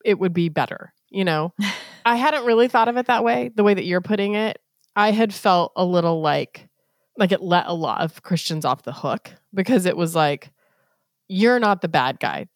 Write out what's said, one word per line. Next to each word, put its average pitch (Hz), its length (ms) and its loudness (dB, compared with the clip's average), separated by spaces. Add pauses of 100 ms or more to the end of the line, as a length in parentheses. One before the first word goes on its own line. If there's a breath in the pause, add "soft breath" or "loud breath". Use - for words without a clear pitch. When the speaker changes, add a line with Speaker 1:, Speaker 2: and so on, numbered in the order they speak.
Speaker 1:
it 202 140 2
would 185 140 0
be 170 160 0
better, 151 440 -6 (160)
you 196 160 -4
know? 165 340 -2
Speaker 2:
<laughs> - 460 -8
Speaker 1:
I 233 120 4
hadn't 277 280 0
really 240 220 4
thought 233 220 2
of 240 80 -2
it 247 100 -2
that 233 160 2
way, 240 320 -2
the 214 80 0
way 208 120 6
that 190 100 -2
you're 180 160 0
putting 202 340 -2
it. 214 260 -4 (360)
I 208 160 4
had 214 200 2
felt 180 440 2
a 185 80 0
little 170 360 2
like, 147 480 -4 (480)
like 190 140 0
it 190 120 0
let 175 260 2
a - 60 -6
lot 156 260 -4
of - 240 -6
Christians 160 400 -4
off 131 180 -2
the 120 100 -12
hook - 380 -8 (240)
because 190 320 0
it 185 100 0
was 170 200 -2
like, 147 340 0 (800)
"You're 226 320 2
not 208 200 2
the 180 80 -4
bad 135 300 0
guy. 73 380 -6